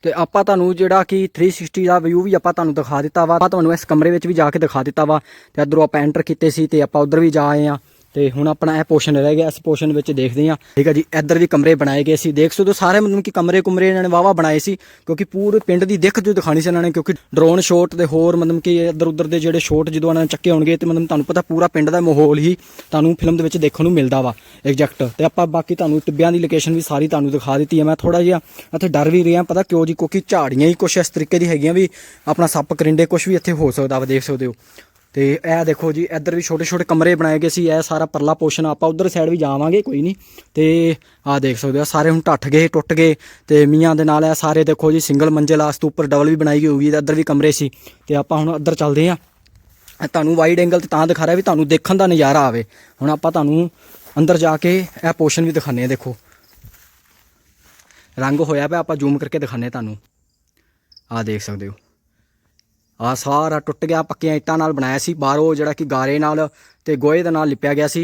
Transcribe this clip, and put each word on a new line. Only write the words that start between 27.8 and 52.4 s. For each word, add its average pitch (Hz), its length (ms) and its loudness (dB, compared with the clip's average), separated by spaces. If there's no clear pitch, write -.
ਮੈਂ 156 120 0
ਥੋੜ੍ਹਾ 170 260 0
ਜਿਹਾ 175 180 2
ਇੱਥੇ 180 140 -2
ਡਰ 147 200 2
ਵੀ 175 140 4
ਰਿਹਾ, 170 220 2
ਪਤਾ 180 180 -2
ਕਿਉਂ 165 220 0
ਜੀ, 160 80 -4
ਕਿਉਂਕਿ 175 340 -4
ਝਾੜੀਆਂ 143 400 2
ਹੀ 175 80 4
ਕੁਛ 180 220 -2
ਇਸ 175 120 0
ਤਰੀਕੇ 165 300 -2
ਦੀ 170 80 0
ਹੈਗੀਆਂ 160 260 0
ਵੀ 185 160 2
ਆਪਣਾ 160 220 0
ਸੱਪ - 240 -4
ਕਰਿੰਡੇ 156 320 2
ਕੁਛ 165 220 -2
ਵੀ 190 80 0
ਇੱਥੇ 175 180 -2
ਹੋ 151 180 0
ਸਕਦਾ 135 280 -2
ਵਾ, 131 60 -4
ਦੇਖ 131 180 -2
ਸਕਦੇ 131 220 -6
ਹੋ। 123 80 -6
ਤੇ 139 80 0
ਇਹ 165 300 -2
ਦੇਖੋ 160 260 -2
ਜੀ, 156 180 -4
ਇੱਧਰ 160 260 -6
ਵੀ 175 60 -2
ਛੋਟੇ 165 240 -4
ਛੋਟੇ 175 180 -4
ਕਮਰੇ 165 320 2
ਬਣਾਏ 156 240 0
ਗਏ 165 100 0
ਸੀ। 170 180 -4
ਇਹ 156 140 0
ਸਾਰਾ 156 240 -4
ਪਰਲਾ 151 280 -2
ਪੋਰਸ਼ਨ, 156 320 -2
ਆਪਾਂ 156 240 -2
ਉੱਧਰ 165 200 -2
ਸਾਈਡ 165 200 -2
ਵੀ 175 80 -2
ਜਾਵਾਂਗੇ 156 440 0
ਕੋਈ 196 200 -4
ਨਹੀਂ। 175 120 -2
ਤੇ 165 400 2
ਆਹ 139 140 -2
ਦੇਖ 131 180 -2
ਸਕਦੇ 139 220 -2
ਹੋ 147 40 0
ਸਾਰੇ 151 260 0
ਹੁਣ 165 180 2
ਢੱਠ 147 200 0
ਗਏ, 156 200 4
ਟੁੱਟ 160 260 -2
ਗਏ। 160 220 4
ਤੇ 147 180 6
ਮੀਆਂ 156 300 4
ਦੇ 156 80 0
ਨਾਲ 156 220 2
ਇਹ 160 100 2
ਸਾਰੇ 156 280 0
ਦੇਖੋ 156 280 0
ਜੀ 160 80 2
ਸਿੰਗਲ 151 300 2
ਮੰਜ਼ਿਲ 151 320 2
ਆ, 151 60 0
ਉਸ 151 100 -6
ਤੋਂ 156 120 -2
ਉੱਪਰ 147 180 -4
ਡਬਲ 143 220 2
ਵੀ 160 60 2
ਬਣਾਈ 151 240 0
ਹੋਈ 156 80 0
ਹੋਊਗੀ। 147 220 2
ਇੱਧਰ 151 260 -2
ਵੀ 156 80 0
ਕਮਰੇ 151 280 2
ਸੀ 143 180 -2
ਤੇ 147 80 -2
ਆਪਾਂ 143 220 -2
ਹੁਣ 156 180 -2
ਇੱਧਰ 151 200 -2
ਚੱਲਦੇ 151 340 0
ਹਾਂ। 175 80 -4
ਇਹ 202 40 -8
ਤੁਹਾਨੂੰ 160 280 0
ਵਾਈਡ 165 240 2
ਐਂਗਲ 175 200 2
'ਤੇ 160 80 -10
ਤਾਂ - 200 0
ਦਿਖਾ 160 180 0
ਰਿਹਾ 165 100 2
ਵੀ 185 60 -2
ਤੁਹਾਨੂੰ 160 260 0
ਦੇਖਣ 165 300 0
ਦਾ 190 100 2
ਨਜ਼ਾਰਾ 147 400 4